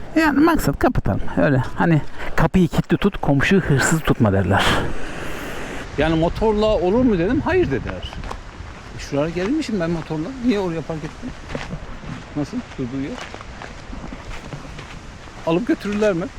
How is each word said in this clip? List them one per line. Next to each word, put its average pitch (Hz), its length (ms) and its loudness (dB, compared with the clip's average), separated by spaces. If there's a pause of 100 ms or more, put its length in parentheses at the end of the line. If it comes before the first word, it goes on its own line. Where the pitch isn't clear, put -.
(160)
Yani 302 240 4
maksat 302 400 4
kapatalım. - 420 2 (160)
Öyle 147 260 4 (120)
hani, 160 260 4 (340)
"Kapıyı 165 320 6
kilitli - 300 0
tut, - 240 0
komşuyu 143 400 4
hırsız 147 400 2
tutma." 110 320 4
derler. 95 320 4 (1300)
Yani 160 220 2
motorla 208 460 2
olur 208 400 4
mu 214 120 4
dedim. 220 280 2
"Hayır." 349 260 4
dediler. 95 420 -4 (840)
E, - 20 -10
şuraya 143 300 -2
gelmişim 208 500 -2
ben 165 100 0
motorla. 160 380 -4 (180)
Niye 240 140 4
oraya 170 220 -2
park 160 160 -6
ettim? 160 320 -10 (1040)
Nasıl? 147 220 -4 (200)
Durduğu 135 240 -6
yer. 147 100 -6 (2250)
Alıp 175 200 0
götürürler 208 460 0
mi? 165 120 -2 (140)